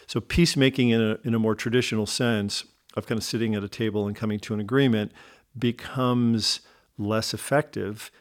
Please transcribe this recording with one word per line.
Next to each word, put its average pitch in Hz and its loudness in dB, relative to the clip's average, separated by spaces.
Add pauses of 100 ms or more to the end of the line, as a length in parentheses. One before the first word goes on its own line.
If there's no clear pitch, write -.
So - -4
peacemaking 135 4
in 113 4
a, 107 0
in 117 0
a 113 2
more 110 2
traditional 113 0
sense 107 -2 (280)
of - -6
kind 117 -2
of 104 -4
sitting 110 -2
at 101 -2
a 101 -6
table 107 -2
and 104 -4
coming 107 -4
to - -8
an 104 -2
agreement 113 2 (460)
becomes 120 0 (400)
less 107 -2
effective 110 -4